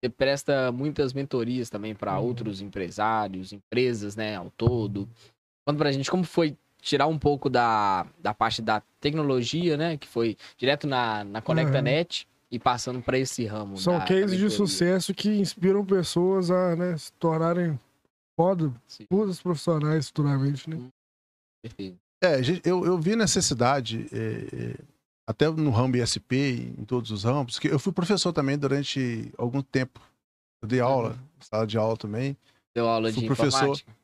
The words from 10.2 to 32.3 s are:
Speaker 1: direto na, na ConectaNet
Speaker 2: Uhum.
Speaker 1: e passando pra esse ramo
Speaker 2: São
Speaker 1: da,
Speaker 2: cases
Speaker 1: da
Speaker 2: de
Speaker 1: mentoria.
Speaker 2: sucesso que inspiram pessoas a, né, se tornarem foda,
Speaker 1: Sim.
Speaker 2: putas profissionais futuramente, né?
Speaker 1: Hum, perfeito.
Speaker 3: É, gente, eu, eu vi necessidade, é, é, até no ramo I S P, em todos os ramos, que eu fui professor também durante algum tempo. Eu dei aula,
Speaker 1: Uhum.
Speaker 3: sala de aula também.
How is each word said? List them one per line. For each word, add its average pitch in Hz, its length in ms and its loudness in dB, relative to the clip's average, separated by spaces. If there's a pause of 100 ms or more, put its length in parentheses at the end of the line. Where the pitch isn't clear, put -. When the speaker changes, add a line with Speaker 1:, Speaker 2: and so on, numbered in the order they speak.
Speaker 1:
direto 143 300 0
na, 117 360 0
na 101 200 -8
ConectaNet 147 840 0
Speaker 2:
Uhum. - 240 -20
Speaker 1:
e 120 80 -8
passando 123 460 -2
pra 127 160 0
esse 127 260 -2
ramo 104 320 -6
Speaker 2:
São 175 220 2
Speaker 1:
da, - 60 -2
Speaker 2:
cases 190 260 2
Speaker 1:
da 185 60 0
Speaker 2:
de 190 60 2
Speaker 1:
mentoria. 214 140 2
Speaker 2:
sucesso 185 560 2
que - 160 -2
inspiram 196 560 2
pessoas 185 640 2
a, 180 260 2
né, 175 220 -2
se - 220 -12
tornarem 165 600 0 (560)
foda, 165 380 2 (140)
Speaker 1:
Sim. - 200 -20
Speaker 2:
putas 190 320 0
profissionais 156 680 0
futuramente, 143 600 0
né? 160 100 -8
Speaker 1:
Hum, 123 120 -12 (720)
perfeito. 95 360 -12 (260)
Speaker 3:
É, 156 180 4
gente, 156 260 0
eu, 185 180 2
eu 180 120 2
vi 175 180 0
necessidade, 127 960 0
é, 110 360 -6 (240)
é, - 40 -10 (520)
até 131 240 0
no 160 180 0
ramo 123 280 2
I 123 40 2
S - 180 -2
P, 123 600 -2
em 117 60 -8
todos 113 260 -4
os 101 140 -6
ramos, 127 340 -2
que - 80 -2
eu 143 100 2
fui 180 160 -2
professor 180 400 0
também 139 240 0
durante 135 800 -2
algum 123 240 -2
tempo. - 400 -4 (640)
Eu 107 40 -8
dei 123 120 2
aula, 123 320 2
Speaker 1:
Uhum. 117 60 -10 (240)
Speaker 3:
sala 110 260 -2
de 107 100 -2
aula 110 180 2
também. 120 400 -4 (400)